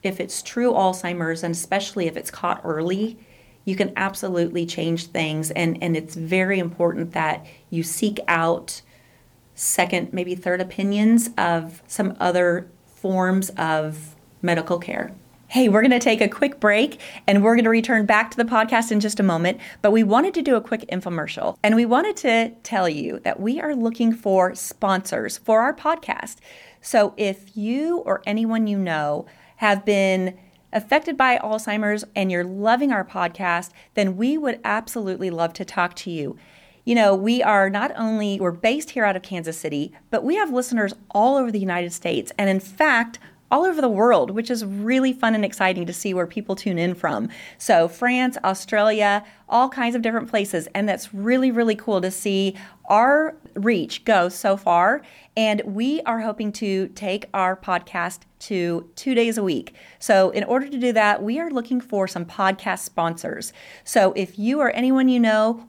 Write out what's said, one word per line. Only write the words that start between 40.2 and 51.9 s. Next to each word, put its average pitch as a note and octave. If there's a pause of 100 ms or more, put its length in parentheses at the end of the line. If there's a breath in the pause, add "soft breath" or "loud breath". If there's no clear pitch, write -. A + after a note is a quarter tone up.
we D#4
have F#4+
listeners A#3+ (160)
all A#3+
over B3
the G#3
United F3
States, -
and G3+
in F#3+
fact, A#3+ (340 loud breath)
all D4
over E4
the B3+
world, G3+
which A3+
is A#3
really A#3
fun A#3
and G#3+
exciting F#3
to F3
see F#3
where F3+
people G3
tune F#3
in F3
from. D3+ (300 loud breath)
So E3+
France, B3+
Australia, G#3 (240 loud breath)
all B3+
kinds B3
of A3+
different A3+
places. G3+
And G#3
that's -
really, B3
really A3+
cool G#3